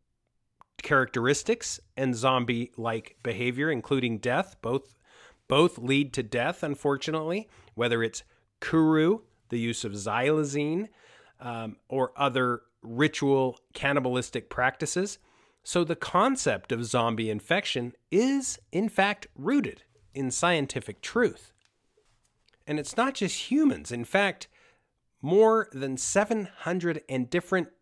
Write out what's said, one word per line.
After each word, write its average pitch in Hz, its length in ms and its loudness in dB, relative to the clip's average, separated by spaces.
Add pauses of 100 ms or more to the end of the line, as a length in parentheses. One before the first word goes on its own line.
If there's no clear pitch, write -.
(800)
characteristics 139 1000 0 (160)
and 131 180 0
zombie-like 117 1080 -2
behavior, 123 460 -2
including 123 500 -2
death. 131 420 -2
Both, 127 360 -6 (520)
both 160 280 4
lead 135 360 0
to 127 100 -2
death, 123 400 -4
unfortunately, 156 840 -4 (260)
whether 117 280 0
it's - 200 -4 (380)
kuru, 160 580 4 (300)
the 120 100 -4
use 117 240 -4
of 110 80 -6
xylazine, 147 960 0 (540)
um, 113 340 -8 (140)
or 131 260 -2
other 127 460 0 (200)
ritual 135 800 2 (140)
cannibalistic 127 760 -2
practices. 160 680 -2 (440)
So 175 200 0
the 160 120 -2
concept 180 760 0
of 120 140 -2
zombie 113 440 0
infection 123 640 -2 (180)
is, 262 480 0 (120)
in 208 160 0
fact, 202 480 0
rooted 220 480 -2 (300)
in 131 180 -2
scientific 139 680 -2
truth. - 500 -2 (1120)
And 151 140 -4
it's - 180 -6
not 262 160 2
just - 380 -4
humans. 254 400 2
In 120 120 -6
fact, 196 440 0 (760)
more 220 500 4
than 135 240 -4
seven 202 540 0 (100)
hundred 170 480 -2
and 127 220 -2
different 180 400 0 (120)